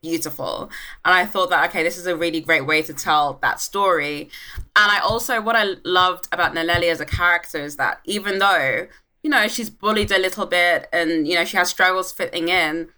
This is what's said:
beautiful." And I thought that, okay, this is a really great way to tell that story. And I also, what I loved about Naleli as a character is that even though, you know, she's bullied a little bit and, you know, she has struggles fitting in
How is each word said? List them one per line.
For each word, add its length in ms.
beautiful." 640
And 100
I 100
thought 260
that, 180
okay, 160
this 120
is 120
a 80
really 240
great 260
way 160
to 100
tell 500
that 180
story. 720
And 160
I 80
also, 420
what 140
I 200
loved 480
about 240
Naleli 340
as 100
a 60
character 520
is 180
that 280
even 360
though, 480
you 80
know, 160
she's 240
bullied 400
a 80
little 280
bit 460
and, 360
you 80
know, 80
she 120
has 140
struggles 400
fitting 380
in 480